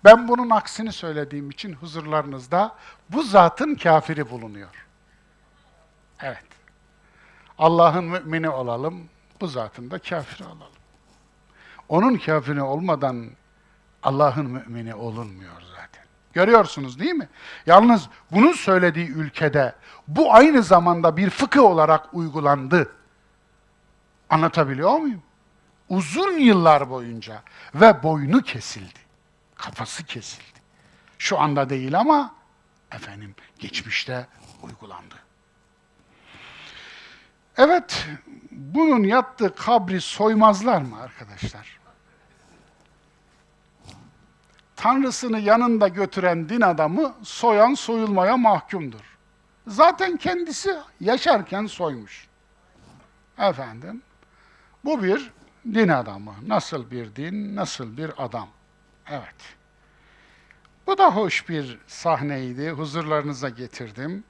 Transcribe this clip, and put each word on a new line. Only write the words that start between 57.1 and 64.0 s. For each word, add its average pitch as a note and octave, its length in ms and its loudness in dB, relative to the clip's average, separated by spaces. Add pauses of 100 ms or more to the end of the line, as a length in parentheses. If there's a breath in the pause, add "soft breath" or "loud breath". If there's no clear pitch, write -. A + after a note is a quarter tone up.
din, G3+ 400 -10
nasıl B2+ 420 -10
bir D#3 140 -12 (140)
adam. A2+ 220 -12 (600)
Evet. C#3+ 280 -16 (1500 soft breath)
Bu F#4+ 100 -2
da F4+ 180 4
hoş G3 340 -4
bir C#3 380 -10
sahneydi. C#3+ 840 -6
Huzurlarınıza D3 800 -6
getirdim. B2 800 -14